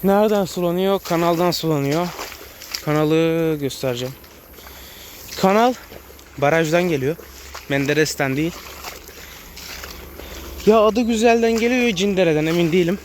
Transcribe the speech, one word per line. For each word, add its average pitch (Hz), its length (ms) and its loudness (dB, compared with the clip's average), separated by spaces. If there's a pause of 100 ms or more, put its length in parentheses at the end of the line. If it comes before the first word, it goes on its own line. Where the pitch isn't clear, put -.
Nereden 202 400 4
sulanıyor? 180 560 0
Kanaldan 170 500 2
sulanıyor. 156 580 0 (760)
Kanalı 160 760 0
göstereceğim. 127 540 -4 (1300)
Kanal 220 340 4 (640)
barajdan 160 440 2
geliyor. 156 340 -2 (520)
Menderes'ten 143 680 0
değil. 160 160 -2 (2250)
Ya 214 140 6
Adı 214 200 4
Güzel'den 226 520 4
geliyor 233 280 2
ya 233 160 2
Cindere'den, 175 500 2
emin 170 260 2
değilim. 180 320 2